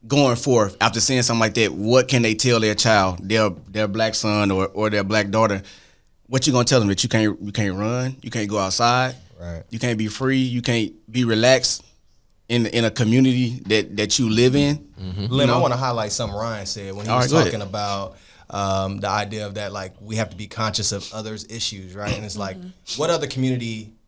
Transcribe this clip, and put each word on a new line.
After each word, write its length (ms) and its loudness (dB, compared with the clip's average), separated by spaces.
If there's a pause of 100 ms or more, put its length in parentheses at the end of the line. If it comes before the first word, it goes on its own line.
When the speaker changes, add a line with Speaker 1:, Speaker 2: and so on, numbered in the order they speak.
Speaker 1:
going 300 4
forth 440 2
after 200 2
seeing 220 2
something 180 0
like 140 2
that? 180 2
What 360 4
can 140 2
they 120 2
tell 260 2
their 140 2
child, 440 4 (100)
their, 220 2 (180)
their 200 -2
black 260 -2
son 360 2
or, 160 2
or 240 0
their 140 2
black 260 2
daughter? 320 2 (640)
What 200 0
you 60 4
gonna 120 4
tell 160 4
them, 80 4
that 140 0
you 60 0
can't, 340 2
you 100 -10
can't 240 -2
run, 460 -4
you 80 -10
can't 180 -4
go 100 -2
outside, 560 0 (260)
Speaker 2:
Right. 300 -12
Speaker 1:
you 80 -10
can't 200 0
be 100 -2
free, 300 0
you 220 0
can't 320 0 (180)
be 140 0
relaxed 580 2 (680)
in, 180 2
in 180 0
a 60 2
community 760 2
that, 300 0
that 220 -2
you 100 2
live 280 4
in? 220 2 (220)
Speaker 3:
Mm-hmm. 220 -8
Speaker 1:
You 60 -4
Speaker 2:
Lim, 220 2
I 40 4
Speaker 1:
know? 60 2
Speaker 2:
wanna 160 2
highlight 360 -2
something 240 -6
Ryan 300 -6
said 280 -10
when 120 -10
he 60 -4
Speaker 1:
All 60 2
Speaker 2:
was 80 2
Speaker 1:
right, 40 0
go 100 4
ahead. 120 2
Speaker 2:
talking 160 -6
about, 480 -6 (340)
um, 480 -2
the 100 -4
idea 380 -4
of 80 -12
that, 180 -8
like, 280 -10
we 160 -8
have 140 -2
to 60 -18
be 100 -10
conscious 460 -4
of 200 -8
others' 380 -12
issues, 440 -10
right? 200 -4
And 100 -10
it's 120 -10
like, 220 -8
Speaker 4:
Mm-hmm. 420 -12
Speaker 2:
what 100 0
other 160 -2
community 680 -4 (160)